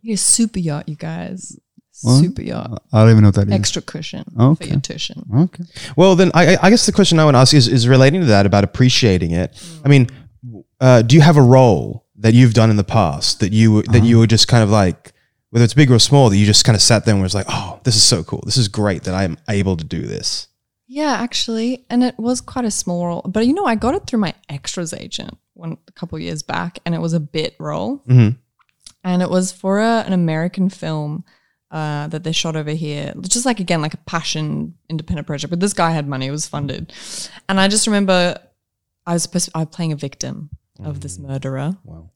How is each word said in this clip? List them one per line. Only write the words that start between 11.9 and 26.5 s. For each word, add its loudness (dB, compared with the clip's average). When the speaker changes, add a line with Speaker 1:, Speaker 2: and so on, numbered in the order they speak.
Speaker 3:
that 2
you've 6
done 4
in 2
the 0
past -2
that -2
you, 4
that 2
Speaker 2:
Uh-huh. 6
Speaker 3:
you 4
were 6
just 2
kind 4
of 0
like, 0
whether 2
it's 0
big 4
or 6
small, 4
that 0
you 4
just 4
kinda 2
sat 2
there 2
and 0
was -4
like, -6
"Oh, -10
this 0
is 2
so 0
cool. -10
This -4
is 0
great -4
that -6
I'm -4
able -2
to -8
do -8
this." -10
Speaker 1:
Yeah, -4
actually. -6
And 0
it -2
was -4
quite -8
a -2
small -6
role. -6
But, -2
you 2
know, -4
I 0
got -2
it -6
through -4
my -4
extras -10
agent -14
one, -14
a -20
couple -12
of -10
years -8
back, -8